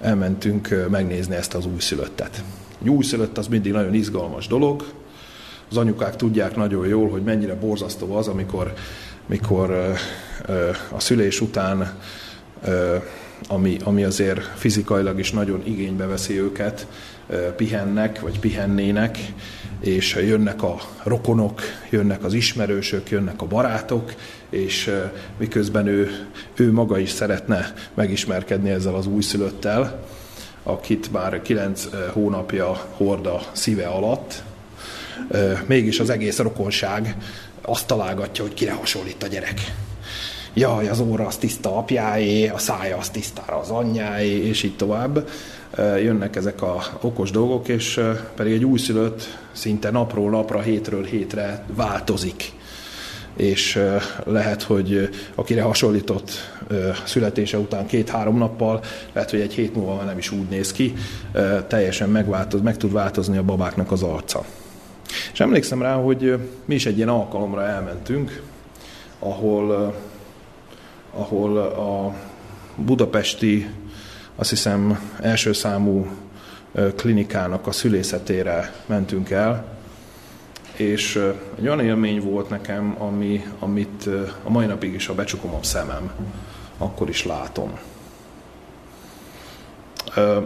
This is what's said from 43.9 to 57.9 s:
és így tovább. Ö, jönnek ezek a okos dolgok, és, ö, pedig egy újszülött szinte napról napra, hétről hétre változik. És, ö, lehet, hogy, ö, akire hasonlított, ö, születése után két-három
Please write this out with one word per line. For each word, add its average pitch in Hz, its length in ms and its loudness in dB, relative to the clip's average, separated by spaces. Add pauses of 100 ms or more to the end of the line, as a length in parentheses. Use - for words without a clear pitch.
és 110 160 2
így 98 140 -2
tovább. 117 520 0 (460)
Ö, 101 220 4
jönnek 104 400 2
ezek 98 260 -2
a 87 200 0 (180)
okos 113 300 0
dolgok, 120 380 2
és, 117 280 0
ö, 113 160 4 (220)
pedig 110 180 2
egy 113 120 4
újszülött 113 760 2 (140)
szinte 104 380 -2
napról 113 400 2
napra, 107 300 2
hétről 104 440 0
hétre 101 600 -4 (100)
változik. 98 760 -2 (840)
És, 98 400 2
ö, 98 200 4 (280)
lehet, 104 380 2
hogy, 98 300 2
ö, 98 120 4 (300)
akire 117 280 2
hasonlított, 104 680 2 (360)
ö, 95 240 0 (140)
születése 104 540 2
után 101 280 -2
két-három 110 520 2